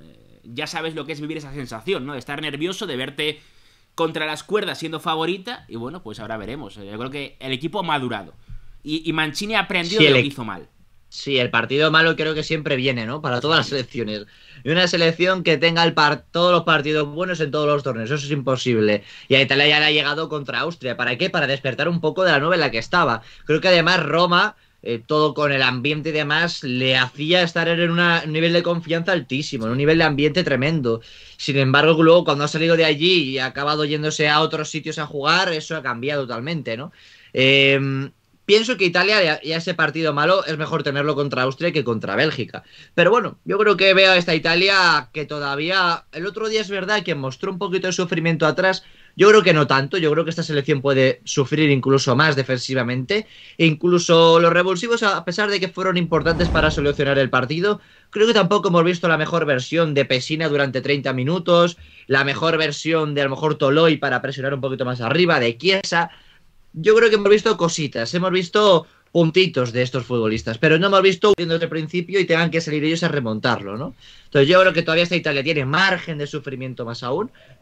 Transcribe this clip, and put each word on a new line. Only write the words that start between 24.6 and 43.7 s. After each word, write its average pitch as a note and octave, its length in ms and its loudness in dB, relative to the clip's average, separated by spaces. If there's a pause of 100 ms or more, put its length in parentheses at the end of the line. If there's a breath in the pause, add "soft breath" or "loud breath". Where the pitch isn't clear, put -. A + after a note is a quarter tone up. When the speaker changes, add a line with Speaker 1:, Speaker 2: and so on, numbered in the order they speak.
Speaker 2:
eh, A#2 240 -6
todo D3+ 280 2
con D3 180 0
el C3+ 100 0
ambiente C3 460 -2
y E3 40 -6
demás, D3+ 520 -2
le B2+ 320 0
hacía D3 460 0
estar E3+ 260 -2
en E3+ 240 0
una, E3+ 340 2
un D#3 60 -6
nivel E3 200 0
de E3+ 120 2
confianza E3+ 480 -2
altísimo, C3+ 540 -6
en A2+ 40 -2
un B2 80 -2
nivel D3+ 200 2
de E3 60 4
ambiente D3+ 380 0
tremendo. C3+ 580 0 (360 loud breath)
Sin C#3 220 -4
embargo, D3 440 4
luego E3 220 8
cuando C#3+ 180 0
ha D3 60 -2
salido E3 280 0
de E3 100 4
allí D#3+ 440 2
y C3+ 80 -4
ha C3 80 -4
acabado D3 380 -4
yéndose D3+ 440 -2
a D3+ 120 4
otros D#3 280 -2
sitios D#3 300 -8
a D3+ 80 -8
jugar, E3 460 0
eso D#3 240 -6
ha D3 60 -8
cambiado C3 400 -4
totalmente, B2 540 -6
¿no? C#3 140 -12 (420 soft breath)
Em, C3+ 800 4 (360)
pienso A3+ 300 4
que F#3+ 80 0
Italia, F#3 380 2
ya, D#3 200 0
ya D#3 140 -6
ese E3+ 180 -4
partido D#3+ 380 -2
malo, D#3+ 340 2
es D#3 120 -4
mejor D3+ 240 -4
tenerlo C#3+ 320 -2
contra C3+ 280 -2
Austria C3+ 300 -2
que D#3 120 0
contra G#2+ 300 -4
Bélgica. B2+ 480 -2 (320 loud breath)
Pero E3+ 160 4
bueno, A3+ 340 0
yo F#3 140 -2
creo G#3 180 4